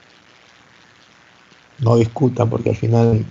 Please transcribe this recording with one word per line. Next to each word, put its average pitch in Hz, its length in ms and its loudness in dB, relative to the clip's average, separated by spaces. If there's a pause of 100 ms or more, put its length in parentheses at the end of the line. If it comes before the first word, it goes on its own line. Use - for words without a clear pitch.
(1800)
No 117 180 2
discutan, 117 540 0
porque 123 200 -4
al 113 60 -2
final 113 540 2